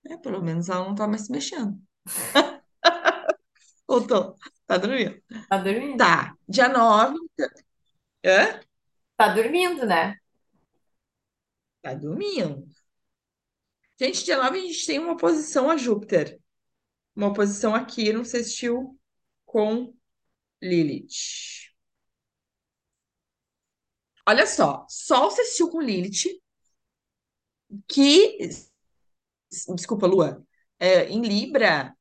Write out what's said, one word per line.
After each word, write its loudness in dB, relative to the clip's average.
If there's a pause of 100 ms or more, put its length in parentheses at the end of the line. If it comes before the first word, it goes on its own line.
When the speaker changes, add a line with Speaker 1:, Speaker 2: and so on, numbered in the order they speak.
Speaker 1:
É, -14
pelo -8
menos -4
ela -4
não -6
tá -4
mais -4
se -12
mexendo. -6 (260)
<laughs> -2
Voltou. 0 (320)
Tá 2
dormindo. -2 (260)
Speaker 2:
Tá 0
dormindo. -4
Speaker 1:
Tá. 4 (140)
Dia 4
nove. 4 (1040)
Hã? 4 (580)
Speaker 2:
Tá 6
dormindo, 0
né? 0 (1700)
Speaker 1:
Tá -10
dormindo. -6 (1300)
Gente, -2
dia 0
nove 0
a -6
gente -8
tem -4
uma -6
oposição 0
a 2
Júpiter. -2 (760)
Uma -2
oposição -2
aqui -2
no -4
sextil -6 (460)
com -2 (680)
Lilith. -4 (2500)
Olha 6
só, 0
Sol 2
sextil 0
com -4
Lilith, -4 (1500)
que, 6 (1400)
desculpa, -2
Lua, 2 (360)
é, 4
em -2
Libra 0